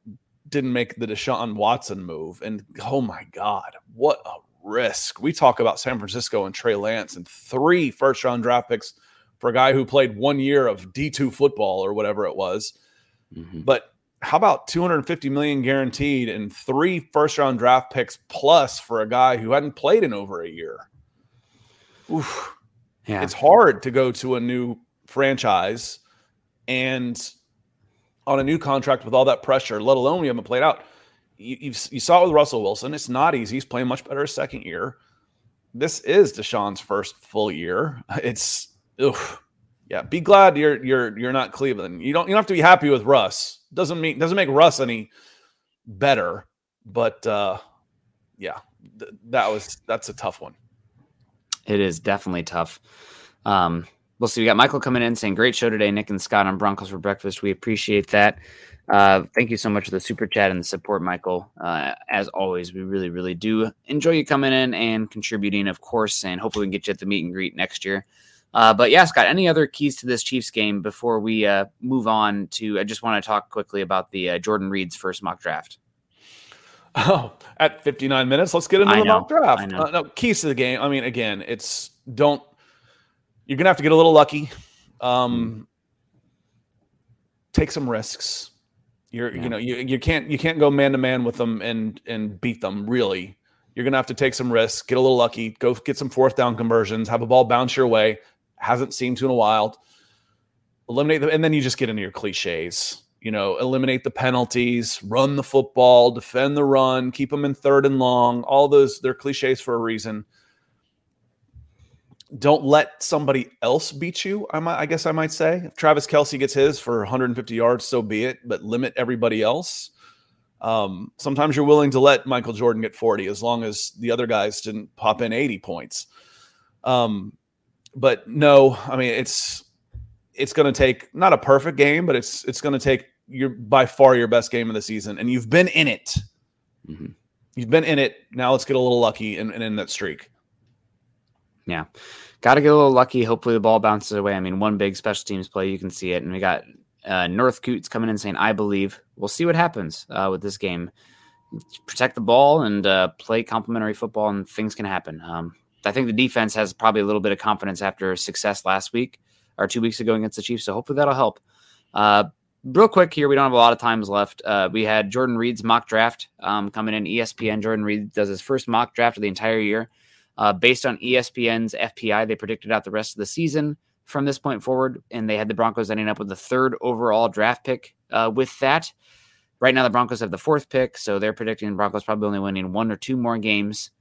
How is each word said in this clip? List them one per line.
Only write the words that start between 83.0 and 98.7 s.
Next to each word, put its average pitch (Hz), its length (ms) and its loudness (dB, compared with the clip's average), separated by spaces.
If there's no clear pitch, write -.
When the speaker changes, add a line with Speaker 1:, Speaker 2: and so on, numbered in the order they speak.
Speaker 1:
you're 135 120 -4
gonna 180 120 4
have 180 80 4
to - 60 -4
get 156 80 2
a 160 40 8
little 165 180 8
lucky. 147 360 4
Um, 120 640 -2
Speaker 2:
Mm. - 0 -
Speaker 1:
take 156 160 0
some 143 180 -6
risks. - 640 -8
You're, 120 240 -6
Speaker 2:
Yeah. 127 80 -8
Speaker 1:
you 123 60 -4
know, 113 80 -4
you, 120 180 -6
you 127 240 -4
can't, 151 320 -2
you 139 80 -2
can't 165 180 -2
go 147 140 6
man 139 220 4
to 135 40 0
man 127 260 0
with 120 120 -2
them 113 260 -2
and, 110 460 -6
and 107 340 -8
beat 117 200 -6
them. 101 280 -6
Really, 101 480 -2
you're 123 80 -6
gonna 123 140 0
have 131 100 0
to 120 80 -8
take 131 180 0
some 127 180 -4
risks, 113 300 2
get 127 160 -2
a 131 40 4
little 131 160 4
lucky, 117 420 0
go 123 160 0
get 123 220 -6
some 135 120 -8
fourth 131 260 2
down 123 200 0
conversions, 113 540 0
have 117 120 -2
a 117 60 -6
ball 127 160 6
bounce 123 340 0
your 131 100 4
way. 110 300 4
Hasn't 123 320 -2